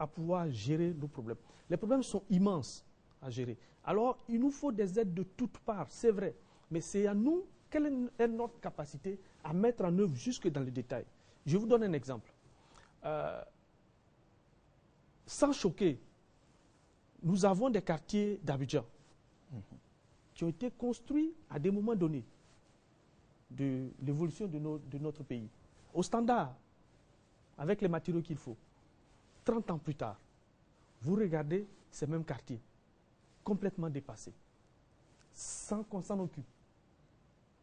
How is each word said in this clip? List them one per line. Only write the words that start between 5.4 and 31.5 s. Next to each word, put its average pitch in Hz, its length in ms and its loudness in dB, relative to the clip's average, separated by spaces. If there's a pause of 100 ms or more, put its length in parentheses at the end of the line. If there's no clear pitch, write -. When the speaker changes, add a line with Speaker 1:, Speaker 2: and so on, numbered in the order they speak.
Speaker 1:
parts, 196 320 -4
c'est 233 200 2
vrai, 190 240 2 (380)
mais 165 80 0
c'est 202 260 0
à 202 80 2
nous, 311 300 4 (260)
quelle 277 480 0
est 233 80 4
notre 233 320 -2
capacité 175 600 -8 (240)
à 156 80 -4
mettre 208 320 4
en 175 140 4
œuvre 175 180 4
jusque 226 340 -2
dans 143 100 0
les 127 120 -4
détails. 120 340 -4 (400)
Je 143 120 4
vous 226 80 -2
donne 226 180 6
un 190 80 2
exemple. 127 400 -4 (720)
Euh, 151 360 -2 (1800)
sans - 280 4
choquer, 175 480 2 (1200)
nous 180 220 4
avons 202 260 6
des 214 120 2
quartiers 208 600 0
d'Abidjan 139 420 0 (680)
Speaker 2:
Mhm. 113 80 -8 (720)
Speaker 1:
qui - 100 -4
ont 170 40 2
été 240 220 -2
construits 294 640 -2 (160)
à 156 80 -4
des 170 120 2
moments 208 240 2
donnés 156 300 0 (1300)
de 131 400 -2 (100)
l'évolution 151 460 -2
de 151 120 -4
nos, 151 200 -4
de 139 180 -10
notre 147 260 -6
pays, 120 240 -6 (460)
au 175 100 2
standard, 226 520 2 (1040)
avec 185 240 0
les 185 60 4
matériaux 165 340 0
qu'il 156 160 -6
faut. 117 180 -12 (880)
Trente 226 260 2
ans 165 80 0
plus 143 160 -4
tard, 110 240 -6 (840)
vous 160 140 2
regardez 170 500 0 (240)